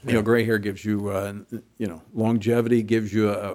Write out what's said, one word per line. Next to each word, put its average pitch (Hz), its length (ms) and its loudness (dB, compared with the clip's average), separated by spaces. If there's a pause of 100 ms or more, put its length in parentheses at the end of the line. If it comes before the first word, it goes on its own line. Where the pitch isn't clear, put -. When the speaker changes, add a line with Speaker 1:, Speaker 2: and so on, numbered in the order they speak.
Speaker 1:
You 120 80 0
know, 113 60 4
Speaker 2:
Yeah. 107 40 2
Speaker 1:
gray 113 220 4
hair 113 120 2
gives 101 280 -6
you, 104 240 -2
uh, 101 240 -2 (440)
you 113 80 -4
know, 82 160 -8 (120)
longevity, 117 720 2
gives 110 300 0
you 107 160 4
a, 98 260 -4